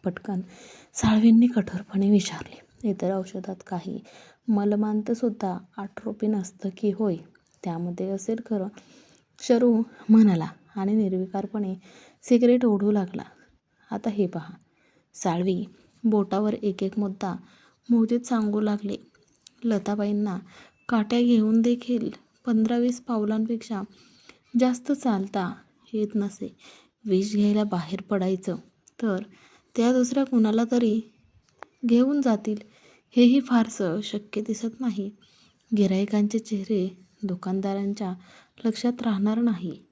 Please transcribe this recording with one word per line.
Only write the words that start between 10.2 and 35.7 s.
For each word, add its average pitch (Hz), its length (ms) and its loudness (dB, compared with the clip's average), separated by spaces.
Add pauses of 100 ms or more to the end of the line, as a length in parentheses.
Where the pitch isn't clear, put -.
आणि 202 180 -2
निर्विकारपणे 196 800 -2 (500)
सिगारेट 247 400 4
ओढू 208 260 2
लागला. 185 340 -2 (680)
आता 208 200 -4
हे 202 160 0
पहा, 165 260 -8 (640)
साळवी 180 480 -2 (420)
बोटावर 208 500 2
एक 196 280 -4
एक 196 160 -4
मुद्दा 202 360 -4 (540)
मोजीत 240 380 2
सांगू 214 340 0
लागले. 208 360 -2 (680)
लताबाईंना 208 720 -2 (520)
काट्या 226 320 0
घेऊन 226 400 4
देखील 240 480 0 (380)
पंधरा 220 320 2
वीस 247 220 0
पावलांपेक्षा 220 840 -4 (760)
जास्त 254 320 0
चालता 196 580 -2 (420)
येत 214 220 -4
नसे. 202 340 -4 (560)
विष 202 300 0
घ्यायला 208 300 2
बाहेर 185 380 -4
पडायचं 185 540 -2 (460)
तर 202 200 -2 (540)
त्या 240 160 4
दुसऱ्या 254 320 2
कुणाला 226 480 2
तरी 226 280 2 (840)
घेऊन 254 340 4
जातील, 214 380 0 (580)
हेही 247 240 8
फारसं 226 600 0
शक्य 208 380 -8
दिसत 220 400 -6
नाही. 208 300 -4 (600)